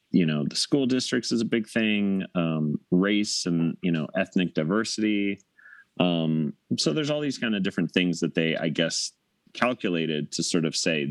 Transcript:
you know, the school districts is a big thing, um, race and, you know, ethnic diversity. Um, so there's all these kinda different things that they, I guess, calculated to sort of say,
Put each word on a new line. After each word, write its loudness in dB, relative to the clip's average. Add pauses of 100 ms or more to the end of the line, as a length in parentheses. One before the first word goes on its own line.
(120)
you 6
know, 0
the -6
school 0
districts -2
is 2
a 2
big -2
thing, 0 (100)
um, 0 (140)
race 2
and, 0
you 0
know, 0 (100)
ethnic 0
diversity. 0 (600)
Um, 2 (240)
so 0
there's -2
all -2
these -4
kinda -2
different 0
things 2
that -2
they, 2
I 0
guess, -2 (400)
calculated -2
to -2
sort 0
of -2
say, 0